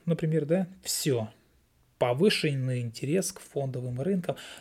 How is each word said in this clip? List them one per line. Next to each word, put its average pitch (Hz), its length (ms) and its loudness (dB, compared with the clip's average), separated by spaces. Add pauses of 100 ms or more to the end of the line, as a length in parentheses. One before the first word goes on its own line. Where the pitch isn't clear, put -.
например, 160 400 2
да, 175 200 2 (160)
всё. 117 460 0 (680)
Повышенный 131 800 2
интерес 135 520 -2
к - 80 -18
фондовым 127 600 -4
рынкам. 180 360 0 (240)